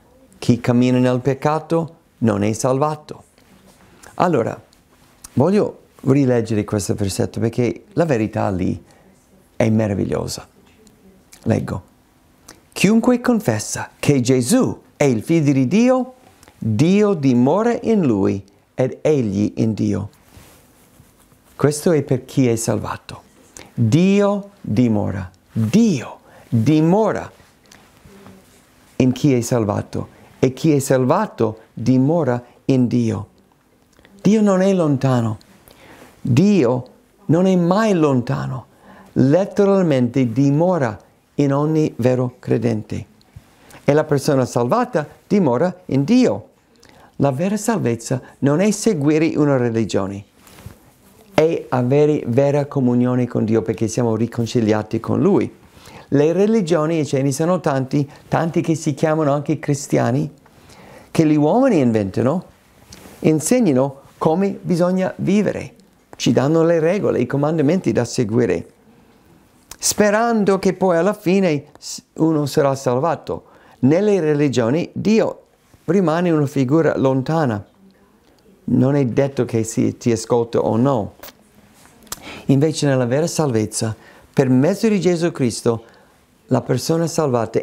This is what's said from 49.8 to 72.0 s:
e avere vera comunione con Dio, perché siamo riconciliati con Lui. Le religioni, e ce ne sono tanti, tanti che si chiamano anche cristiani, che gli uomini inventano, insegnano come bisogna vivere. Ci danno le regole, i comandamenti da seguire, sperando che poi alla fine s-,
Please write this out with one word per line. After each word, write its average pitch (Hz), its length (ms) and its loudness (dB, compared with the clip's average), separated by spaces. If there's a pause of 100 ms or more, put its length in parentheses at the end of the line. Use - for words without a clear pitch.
e 165 360 0
avere 139 580 0
vera 139 380 0
comunione 123 640 0
con 117 180 -2
Dio, 110 160 2
perché 110 260 -4
siamo 113 280 -2
riconciliati 113 840 -2
con 107 220 -2
Lui. 143 300 0 (580)
Le 147 240 2
religioni, 170 680 0
e 147 60 -2
ce 135 160 -2
ne 139 100 0
sono 165 280 -2
tanti, 139 500 -2 (180)
tanti 165 340 -2
che 160 140 0
si 147 180 -4
chiamano 156 400 0
anche 147 260 -2
cristiani, 143 720 -2 (800)
che 165 160 2
gli 151 100 2
uomini 185 440 2
inventano, 113 640 0 (760)
insegnano 151 800 0 (160)
come 190 440 -2
bisogna 180 560 -2
vivere. 175 560 -2 (420)
Ci - 160 0
danno 143 320 2
le 170 160 2
regole, 156 400 0
i 123 60 0
comandamenti 147 640 0
da 120 140 0
seguire, 107 600 -2 (1120)
sperando 208 800 0
che 190 140 0
poi 185 240 0
alla 185 160 0
fine 175 520 0 (120)
s-, - 260 -16 (100)